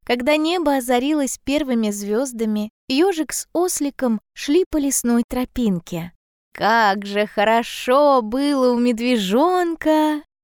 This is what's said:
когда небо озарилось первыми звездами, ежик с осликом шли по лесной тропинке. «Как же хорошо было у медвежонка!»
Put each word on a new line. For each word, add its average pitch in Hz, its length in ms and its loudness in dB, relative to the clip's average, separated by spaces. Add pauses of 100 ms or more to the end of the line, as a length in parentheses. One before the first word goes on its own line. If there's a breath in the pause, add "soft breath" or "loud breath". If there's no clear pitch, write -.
когда 247 320 0
небо 311 400 0
озарилось 262 640 0
первыми 262 480 -2
звездами, 214 800 -4 (160)
ежик 311 460 0
с - 200 -8
осликом 277 680 -2 (140)
шли 349 360 0
по 311 80 -2
лесной 240 500 0
тропинке. 190 840 -4 (400)
«Как 208 520 2
же 202 220 -2
хорошо 247 920 2
было 254 520 0
у 233 60 0
медвежонка!» 302 1400 0 (200)